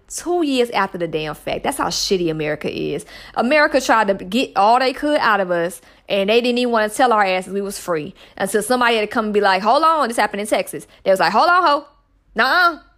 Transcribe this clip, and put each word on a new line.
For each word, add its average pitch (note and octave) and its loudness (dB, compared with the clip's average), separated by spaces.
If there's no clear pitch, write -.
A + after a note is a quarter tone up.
two F4 -4
years B3+ 0
after G3 -4
the E3+ -4
damn D#3 -6
fact. - -8
That's C#4 -4
how D4+ 0
shitty F3 -2
America D3+ -6
is. D3+ -6
America D4 2
tried A3 2
to F#3+ -2
get A3+ -4
all A3+ 4
they C4 0
could D4 -2
out G3+ 2
of F3+ -2
us, F3 -2
and G3 0
they A#3 4
didn't A#3+ 0
even B3 0
wanna G#3+ 0
tell A#3+ 2
our G#3+ 4
asses F#3 -2
we G3+ -4
was G3 -10
free D#3+ -6
until G3+ -2
somebody A#3+ 2
had G#3+ 0
to G#3+ -2
come A3 -4
and G#3 -4
be G3+ 2
like, F#3+ 2
"Hold C4 2
on, D#4+ 2
this A3+ -4
happened G#3 -2
in A3 -8
Texas." F#3+ -4
They F#3+ 2
was F#3+ 2
like, E3+ 2
"Hold C4 4
on, F4 4
ho. C#4+ 0
Nuh-uh. D4+ 2